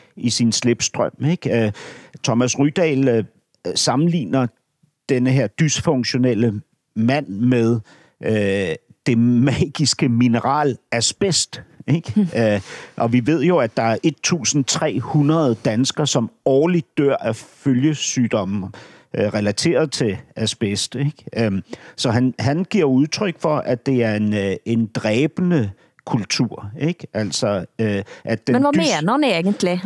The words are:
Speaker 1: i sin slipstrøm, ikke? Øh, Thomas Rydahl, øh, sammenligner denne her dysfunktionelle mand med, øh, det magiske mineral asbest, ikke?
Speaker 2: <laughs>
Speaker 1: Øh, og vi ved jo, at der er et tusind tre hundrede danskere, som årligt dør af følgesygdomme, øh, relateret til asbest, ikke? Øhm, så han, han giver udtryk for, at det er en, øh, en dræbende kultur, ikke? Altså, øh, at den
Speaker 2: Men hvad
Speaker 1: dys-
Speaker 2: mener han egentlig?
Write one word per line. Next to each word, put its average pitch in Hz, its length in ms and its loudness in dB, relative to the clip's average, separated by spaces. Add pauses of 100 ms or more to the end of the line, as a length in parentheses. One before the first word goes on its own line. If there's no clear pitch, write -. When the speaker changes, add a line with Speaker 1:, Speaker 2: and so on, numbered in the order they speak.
(160)
Speaker 1:
i 120 140 -2
sin 117 220 0
slipstrøm, - 580 0 (200)
ikke? 117 360 0
Øh, 107 60 0 (520)
Thomas 123 340 0
Rydahl, 143 500 2
øh, 113 160 2 (500)
sammenligner 135 720 0 (600)
denne 127 220 2
her 131 160 2
dysfunktionelle 123 1120 0 (360)
mand 123 320 0
med, 117 520 2 (440)
øh, 98 500 0 (320)
det 117 120 2
magiske 123 920 2
mineral 123 680 2 (160)
asbest, - 720 -2 (260)
ikke? 170 400 0
Speaker 2:
<laughs> 110 260 2
Speaker 1:
Øh, 98 60 -2 (360)
og 117 160 0
vi 120 140 2
ved 160 160 2
jo, 175 160 2
at 117 180 0
der 131 60 -2
er 113 200 2
et 156 200 0
tusind 143 420 -2
tre 131 360 -2
hundrede 147 540 2 (100)
danskere, 131 420 0
som 120 240 0 (140)
årligt 156 540 2
dør 139 180 2
af 110 200 -4
følgesygdomme, 120 1300 -2 (480)
øh, 104 120 0
relateret 107 640 0
til 104 260 -2 (180)
asbest, - 580 -4
ikke? 139 300 -4 (120)
Øhm, 104 260 0 (340)
så - 140 -2
han, 123 280 2
han 156 260 0
giver 190 200 0
udtryk 151 560 0
for, 156 160 0
at - 300 -2
det 127 180 2
er 107 100 0
en, 107 200 0
øh, 98 180 0 (120)
en 117 220 0
dræbende 139 840 0 (360)
kultur, - 640 -4 (100)
ikke? 165 340 -4
Altså, 101 500 -2 (140)
øh, 104 240 0 (220)
at - 220 -4
den - 60 2
Speaker 2:
Men 247 100 4
hvad 285 120 4
Speaker 1:
dys- 294 260 2
Speaker 2:
mener 175 120 0
han 294 120 2
egentlig? 180 600 0